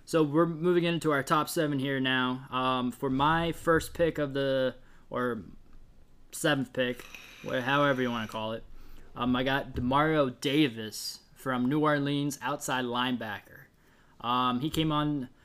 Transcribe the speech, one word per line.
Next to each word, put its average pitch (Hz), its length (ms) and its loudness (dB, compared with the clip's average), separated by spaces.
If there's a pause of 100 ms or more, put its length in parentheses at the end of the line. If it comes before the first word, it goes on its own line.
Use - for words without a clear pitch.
so 160 180 4
we're 156 220 4
moving 170 400 2
into 160 260 0
our 139 120 2
top 151 260 2
seven 147 280 0
here 135 220 -2
now. 131 500 0
Um, 127 420 0
for 139 180 -4
my 160 420 2
first 160 420 0
pick 160 240 0
of 143 160 -2
the, 135 420 0 (340)
or 120 340 -4 (880)
seventh 139 400 0
pick, 127 320 -2 (400)
wha-, 131 180 -2
however 139 400 2
you 123 80 0
wanna 113 200 -4
call 110 240 -6
it, 113 100 -8 (520)
um, 123 200 0
I 127 80 2
got 135 320 -2
Demario 135 640 2
Davis 127 800 0 (160)
from 127 340 0
New 151 120 2
Orleans, 143 600 2
outside 131 440 -2
linebacker. 120 800 -4 (560)
Um, 123 400 2
he 156 80 -2
came 160 220 0
on, 147 380 0 (160)